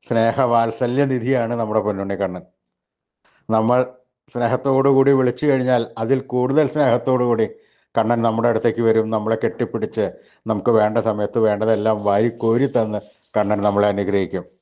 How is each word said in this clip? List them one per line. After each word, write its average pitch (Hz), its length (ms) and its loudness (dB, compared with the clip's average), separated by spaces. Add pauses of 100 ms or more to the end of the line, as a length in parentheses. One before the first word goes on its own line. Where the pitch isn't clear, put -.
സ്നേഹവാത്സല്യ 120 1040 0
നിധിയാണ് 120 480 -2
നമ്മുടെ 107 260 0
പൊന്നുണ്ണി 98 340 -4
കണ്ണൻ. 90 240 -4 (1040)
നമ്മൾ 110 300 2 (560)
സ്നേഹത്തോടുകൂടി 135 840 2
വിളിച്ചു 127 280 -2
കഴിഞ്ഞാൽ 127 360 2 (160)
അതിൽ 117 200 0 (140)
കൂടുതൽ 131 420 2
സ്നേഹത്തോടുകൂടി 123 720 2 (480)
കണ്ണൻ 113 280 0
നമ്മുടെ 113 260 0
അടുത്തേക്ക് 113 400 0
വരും. 110 220 2
നമ്മളെ 110 320 -2
കെട്ടിപ്പിടിച്ച് 107 640 -4 (400)
നമുക്ക് 110 240 -2
വേണ്ട 110 280 2
സമയത്ത് 104 400 -2
വേണ്ടതെല്ലാം 110 680 0
വാരിക്കോരി 117 720 0
തന്ന് 110 240 -2 (360)
കണ്ണൻ 104 300 0
നമ്മളെ 101 280 2
അനുഗ്രഹിക്കും. 98 500 -2 (180)